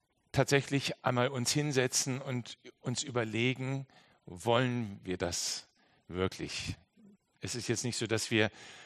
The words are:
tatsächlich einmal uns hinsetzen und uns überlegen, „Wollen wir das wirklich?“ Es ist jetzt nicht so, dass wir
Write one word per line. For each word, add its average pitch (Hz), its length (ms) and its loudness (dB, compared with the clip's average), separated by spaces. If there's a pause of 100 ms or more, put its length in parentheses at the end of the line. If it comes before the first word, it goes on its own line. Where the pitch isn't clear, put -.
(320)
tatsächlich 139 680 2
einmal 123 260 4
uns 127 220 0
hinsetzen 135 680 2
und 123 380 -6 (240)
uns 123 200 -2
überlegen, 127 840 -2 (400)
„Wollen 117 760 0
wir 92 140 -2
das - 500 -4 (420)
wirklich?“ 85 680 -4 (640)
Es - 140 -8
ist 117 140 -4
jetzt 113 160 0
nicht 120 120 -2
so, 113 100 -2
dass 107 240 -2
wir 107 200 6 (360)